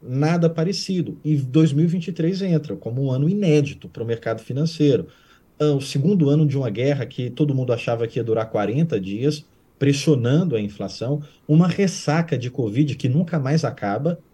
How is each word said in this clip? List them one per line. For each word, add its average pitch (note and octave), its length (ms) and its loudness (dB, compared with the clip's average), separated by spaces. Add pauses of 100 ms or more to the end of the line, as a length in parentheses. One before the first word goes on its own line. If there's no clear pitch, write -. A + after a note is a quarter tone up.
nada D#3 480 2
parecido. F3 720 -2
E D3+ 140 2
dois C3+ 380 4
mil D3+ 100 2
e F3 40 4
vinte E3+ 200 -2
e F3+ 60 -6
três F3+ 280 -2
entra D#3 360 -2
como B2+ 260 -6
um C3+ 80 -2
ano C#3 160 0
inédito E3+ 600 0
pro A2+ 160 -10
mercado A2+ 360 -4
financeiro. C#3+ 640 0 (520)
Ah, D3+ 140 2
o C3+ 80 0
segundo D3+ 480 2
ano D3+ 160 4
de C3+ 120 0
uma B2+ 120 -2
guerra B2+ 360 0
que B2 240 -6
todo C#3+ 240 0
mundo B2+ 200 0
achava A#2 340 -2
que - 100 -8
ia A#2 60 -2
durar A2 260 -2
quarenta A#2 480 0
dias, A2+ 480 -4 (320)
pressionando C#3 800 2
a G#2+ 60 -2
inflação, A2 600 -6 (240)
uma E3 220 6
ressaca E3 720 0
de A#2 120 -6
covid B2 460 0
que B2+ 140 -2
nunca E3 280 0
mais C#3+ 280 0
acaba. B2 520 -4 (160)